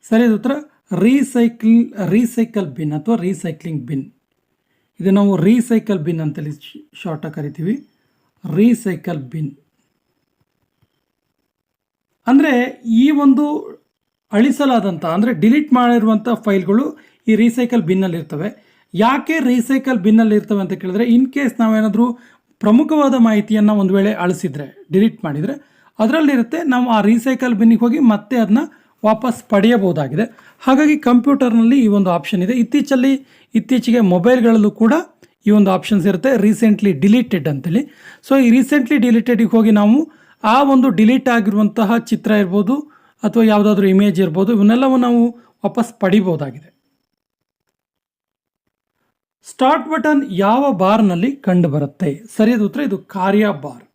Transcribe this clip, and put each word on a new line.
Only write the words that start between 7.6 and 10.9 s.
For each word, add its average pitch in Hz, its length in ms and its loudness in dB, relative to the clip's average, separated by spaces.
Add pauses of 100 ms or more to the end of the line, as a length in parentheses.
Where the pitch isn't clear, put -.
ರೀಸೈಕಲ್ 185 680 -2
ಬಿನ್ 147 340 -10 (2750)